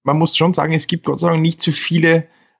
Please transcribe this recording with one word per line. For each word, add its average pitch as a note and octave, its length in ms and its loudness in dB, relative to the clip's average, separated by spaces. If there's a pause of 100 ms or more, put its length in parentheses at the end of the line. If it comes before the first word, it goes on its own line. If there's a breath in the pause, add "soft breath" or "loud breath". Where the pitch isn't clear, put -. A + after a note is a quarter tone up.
man C#3+ 160 0
muss E3 180 0
schon F3 160 2
sagen, D#3 200 0
es D3+ 140 -2
gibt - 200 -6
Gott C#3 120 -4
sei E3+ 100 0
Dank D#3+ 120 2
nicht E3 200 -2
so E3 100 -2
viele, E3 560 0 (320 soft breath)